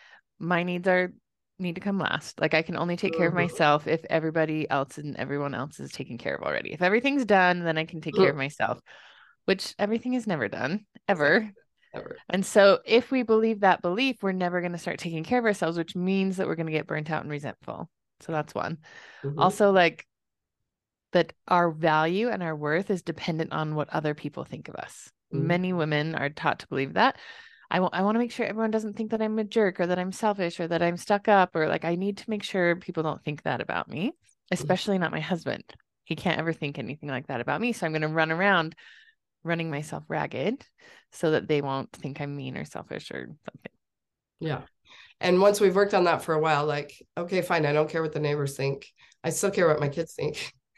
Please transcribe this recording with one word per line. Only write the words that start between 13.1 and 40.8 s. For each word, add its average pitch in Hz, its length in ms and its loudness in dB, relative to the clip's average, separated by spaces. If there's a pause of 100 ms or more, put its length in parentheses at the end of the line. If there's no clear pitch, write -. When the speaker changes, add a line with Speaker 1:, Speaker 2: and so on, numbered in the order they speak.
Speaker 1:
we 254 120 2
believe 220 380 2
that 185 200 6
belief, 233 400 0
we're 196 120 0
never 180 280 -2
gonna 175 160 -4
start - 220 -6
taking 165 240 -6
care 247 160 0
of 233 60 0
ourselves, 175 320 0
which 165 180 -4
means 190 420 0
that 190 100 -2
we're 160 80 -2
gonna 160 160 -4
get 156 160 -2
burnt 156 220 -4
out 156 140 -2
and 151 80 -10
resentful. - 580 -10 (320)
So - 120 -12
that's 151 200 -4
one. 151 260 -6 (440)
Speaker 2:
Mm-hmm. 147 180 -6
Speaker 1:
Also, 190 300 4
like, 175 340 4 (1080)
that 170 200 2 (140)
our 175 240 4
value 160 580 2
and 190 140 -4
our 160 120 -4
worth 151 340 -2
is 185 120 0
dependent 160 520 -4
on 151 220 -2
what 151 140 -2
other 151 240 -2
people 143 300 -10
think 135 240 -14
of - 80 -14
us. - 340 -14 (240)
Speaker 2:
Mm-hmm. 160 140 0
Speaker 1:
Many 180 260 0
women 156 420 0
are 143 140 -2
taught 151 300 -2
to - 80 -18
believe 135 260 -4
that. 226 240 2 (540)
I 180 80 2
wa-, 185 140 2
I 180 80 -2
wanna 214 180 2
make 240 120 -2
sure - 140 -4
everyone 220 260 -2
doesn't 220 240 -4
think 220 160 -6
that 220 100 -2
I'm 220 180 0
a 220 40 -2
jerk 208 360 2
or 175 80 2
that 180 120 0
I'm 185 120 -4
selfish 202 480 -2
or 170 80 -2
that 170 140 0
I'm 175 160 2
stuck 202 300 0
up 196 280 6
or, 156 120 2
like, - 180 0
I 170 100 0
need 196 220 -2
to - 120 -12
make 208 140 -4
sure 175 320 2
people 170 280 -6
don't 156 200 -4
think 147 200 -6
that 139 180 -2
about - 280 -4
me, 220 240 -4 (460)
Speaker 2:
Mm-hmm. 165 180 0
Speaker 1:
especially 196 200 -2
not 170 140 0
my 156 80 -4
husband. 160 440 -4 (400)
He 160 120 -6
can't - 240 -2
ever 160 140 -2
think 143 240 -8
anything 147 320 -10
like 131 180 -6
that 123 140 -6
about 147 200 -4
me. 233 120 -2
So - 120 -6
I'm 156 80 -4
gonna 156 160 -2
run 160 220 0
around 170 440 2 (680)
running 165 260 -2
myself 151 400 -8
ragged 156 560 -4 (460)